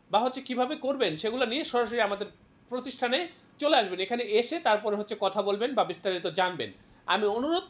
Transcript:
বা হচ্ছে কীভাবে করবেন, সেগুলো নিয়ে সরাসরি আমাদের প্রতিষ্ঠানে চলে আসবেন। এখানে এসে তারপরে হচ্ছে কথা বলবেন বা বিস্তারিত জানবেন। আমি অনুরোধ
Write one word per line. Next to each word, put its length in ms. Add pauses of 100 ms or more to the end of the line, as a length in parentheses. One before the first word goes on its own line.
(120)
বা 80
হচ্ছে 220
কীভাবে 340
করবেন, 400
সেগুলো 300
নিয়ে 180
সরাসরি 380
আমাদের 260 (420)
প্রতিষ্ঠানে 580 (320)
চলে 180
আসবেন। 220
এখানে 240
এসে 360
তারপরে 360
হচ্ছে 240
কথা 220
বলবেন 320
বা 100
বিস্তারিত 440
জানবেন। 440 (360)
আমি 200
অনুরোধ 420